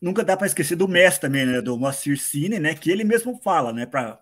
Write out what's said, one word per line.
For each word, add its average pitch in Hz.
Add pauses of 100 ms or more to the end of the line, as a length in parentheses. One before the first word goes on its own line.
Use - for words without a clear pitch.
Nunca 196
dá 190
pra 196
esquecer 160
do 185
mestre 180
também, 135
né? 127
Do 120
Moacir 139
Cine, 180
né? 156
Que 156
ele 208
mesmo 233
fala, 156
né? 117
Pra, 120